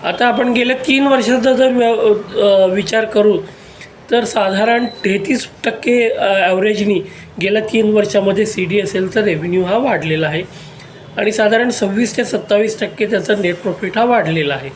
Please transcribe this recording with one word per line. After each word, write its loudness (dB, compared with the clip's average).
आता 0
आपण 2
गेल्या 2
तीन 2
वर्षाचा 2
जर 4
व्य-, 2
अ, 6
विचार 0
करू 2
तर 2
साधारण 0
तेहतीस -2
टक्के, 0
अ, 0
ॲव्हरेजनी 2
गेल्या 0
तीन 2
वर्षामध्ये 2
सीडीएसएलचा -2
रेव्हेन्यू 0
हा 0
वाढलेला 0
आहे -4
आणि 0
साधारण 2
सव्वीस -2
ते 0
सत्तावीस -2
टक्के -4
त्याचा 0
नेट -2
प्रॉफिट -6
हा 2
वाढलेला 0
आहे. -10